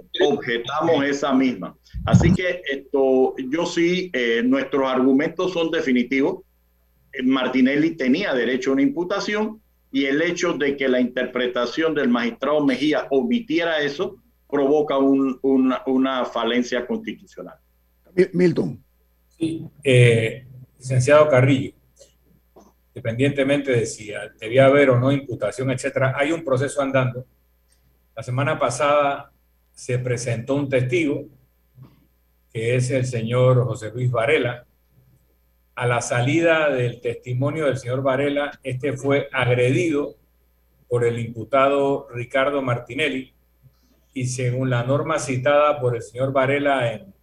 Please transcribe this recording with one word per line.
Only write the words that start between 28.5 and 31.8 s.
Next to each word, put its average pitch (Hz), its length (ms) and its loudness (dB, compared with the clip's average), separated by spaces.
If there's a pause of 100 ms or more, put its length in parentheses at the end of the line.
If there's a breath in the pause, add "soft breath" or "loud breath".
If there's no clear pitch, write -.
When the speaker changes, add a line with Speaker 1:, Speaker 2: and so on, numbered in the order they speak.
Speaker 3:
pasada 143 720 0 (400)
se - 280 -6
presentó 123 560 -4
un 143 120 -2
testigo, 143 580 0 (1300)